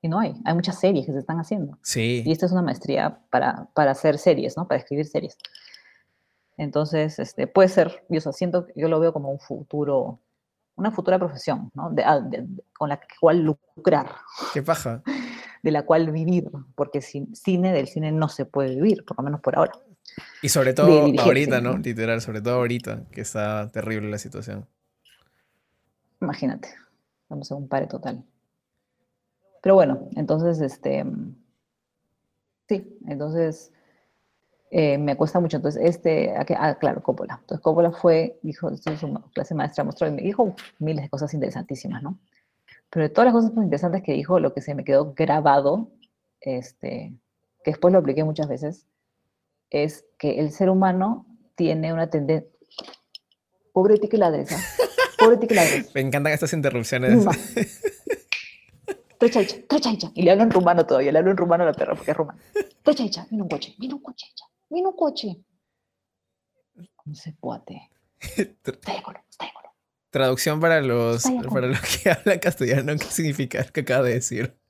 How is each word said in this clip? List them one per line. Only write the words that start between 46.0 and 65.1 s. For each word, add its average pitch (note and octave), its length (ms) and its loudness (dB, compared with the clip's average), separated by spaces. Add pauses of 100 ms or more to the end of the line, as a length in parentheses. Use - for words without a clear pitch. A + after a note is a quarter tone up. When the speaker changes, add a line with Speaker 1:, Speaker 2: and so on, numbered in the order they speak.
Speaker 1:
este, B2+ 760 -10 (500)
que D3+ 60 0
después F3 220 2
lo F#3+ 80 6
apliqué C#3+ 240 -2
muchas D#3 240 -4
veces, D3 380 -8 (840)
es D3+ 340 -4 (140)
que D3 220 -2
el D3+ 120 -2
ser F#3 180 2
humano F#3+ 560 2 (300)
tiene D#3+ 360 0
una E3 180 -2
tenden-, D3+ 360 0 (1300)
pobre G3+ 260 6
ti G#3+ 100 0
que A3 100 0
ladres, D#3 340 2
¿ah? - 80 -4 (580)
Pobre - 200 10
ti A3+ 80 -2
que A3+ 80 0
ladres. D3 360 2
Speaker 2:
<laughs> - 40 -20
Me C#3 80 -2
encantan C#3+ 300 0
estas D3 200 -2
interrupciones. C3+ 720 4
Speaker 1:
Ma-, F3+ 80 2
Speaker 2:
<laughs> - 500 -6 (1500)
Speaker 1:
"Trecha, - 380 -2
trecha, C4 220 0
trecha". F#3 240 -6
Y - 80 -2
le F3 100 8
hablo G3 120 6
en A#3 60 4
rumano F3 360 4
todavía, C#3+ 260 2
le D#3 60 4
hablo F#3 120 4
en G3 60 2
rumano F3 280 2
a - 20 4
la D3+ 60 2
perra - 220 -2
porque - 160 -8
es D3+ 60 0
rumana. D#3 220 -4 (440)
"Trecha, C#4+ 220 4
trecha, F3+ 260 -8
viene G#3+ 120 -4
un F3+ 60 -6
coche, - 300 -8
viene C4 160 -8
un C#4 80 -14
coche, - 240 -18 (440)
viene F4+ 180 -2
un F#4 80 -6
coche". G3 400 -2 (1700)